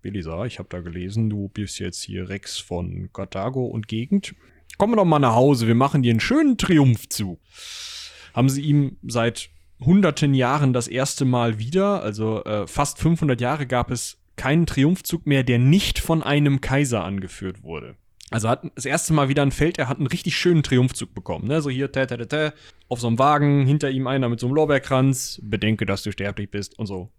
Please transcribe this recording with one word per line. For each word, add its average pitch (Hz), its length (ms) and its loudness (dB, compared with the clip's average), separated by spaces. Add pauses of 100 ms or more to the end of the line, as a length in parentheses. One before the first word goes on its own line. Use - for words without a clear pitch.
Belisar, 92 440 -8
ich - 120 -10
hab 92 120 -14
da 90 100 -10
gelesen, 92 500 -4
du 101 180 -4
bist 101 300 -8
jetzt 95 240 -8
hier 92 260 -10
Rex - 300 -10
von 90 540 -8
Karthago 107 520 -6
und 110 240 -8
Gegend. 123 460 -4 (420)
Komm 226 200 2
doch 202 100 4
mal 156 120 4
nach 127 160 4
Hause, 123 320 4
wir 113 80 4
machen 139 280 2
dir 120 80 2
einen 113 100 2
schönen 277 380 2
Triumphzug." 113 800 2 (960)
Haben 127 140 4
sie 135 140 0
ihm 147 400 2
seit 117 460 -2 (320)
hunderten 151 540 4
Jahren 131 400 2
das 120 140 -2
erste 131 360 -2
Mal 120 340 0
wieder, 190 440 0
also, 110 420 -4
äh, 104 220 -4
fast - 320 -4
fünfhundert 156 420 0
Jahre 135 260 -2
gab 123 240 -2
es - 280 -8 (180)
keinen 156 300 2
Triumphzug 165 600 0
mehr, 139 160 2
der 120 160 2
nicht 139 400 4
von 165 240 0
einem 143 380 2
Kaiser 127 440 0
angeführt 95 580 -8
wurde. 71 340 -12 (340)
Also 110 180 -2
hat 127 140 -2 (140)
das 117 80 -10
erste 156 280 -2
Mal 143 160 4
wieder 143 140 2
ein 139 80 2
Feld, 156 280 0
er 131 100 -2
hat - 100 -4
einen 143 80 -2
richtig - 300 -4
schönen 175 260 4
Triumphzug - 520 0
bekommen, 90 340 -6
ne? 156 120 0
So 143 80 -4
hier, 135 220 -4
tä, 135 160 -2
tä, 123 100 -6
tä, 117 100 -10
tä, 151 260 -2 (360)
auf 117 120 -4
so 120 80 -2
einem 113 100 2
Wagen, 143 480 4
hinter 143 240 2
ihm 131 160 -2
einer 131 220 0
mit 117 100 -2
so 120 80 -4
einem 131 80 0
Lorbeerkranz, 135 880 2
"Bedenke, 107 420 0
dass 98 200 -2
du 104 80 -6
sterblich 101 380 -8
bist" 101 280 -8
und 107 80 -6
so, 92 320 -10